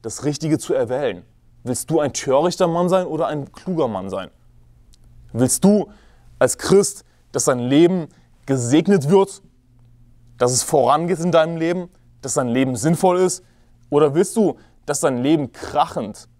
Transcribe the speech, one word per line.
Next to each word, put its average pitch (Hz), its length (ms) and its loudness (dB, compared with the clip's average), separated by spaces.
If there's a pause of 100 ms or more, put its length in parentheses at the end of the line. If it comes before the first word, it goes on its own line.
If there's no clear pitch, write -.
das - 220 -12
Richtige 151 340 -2
zu - 160 -4
erwählen. 123 500 -4 (380)
Willst - 260 -6
du 156 120 2
ein 147 120 -2
törichter 165 540 0
Mann 170 240 0
sein 185 160 0
oder 151 220 -4
ein 147 220 -8
kluger 160 380 -4
Mann 95 220 -6
sein? 95 200 -8 (1000)
Willst 123 320 0
du 202 240 4 (500)
als - 200 2
Christ, - 440 0 (300)
dass - 120 -4
dein 127 160 0
Leben 156 480 2 (360)
gesegnet 139 640 2
wird, 196 320 2 (960)
dass 123 160 0
es 123 100 -2
vorangeht 156 580 0
in 170 120 -2
deinem 165 240 2
Leben, 175 320 -4 (320)
dass 131 140 -8
dein 131 140 0
Leben 127 280 0
sinnvoll 170 440 0
ist? 180 220 0 (460)
Oder 143 260 2
willst 196 220 0
du, 196 220 2 (260)
dass 147 160 -4
dein 127 220 0
Leben 147 300 0
krachend - 760 -4 (120)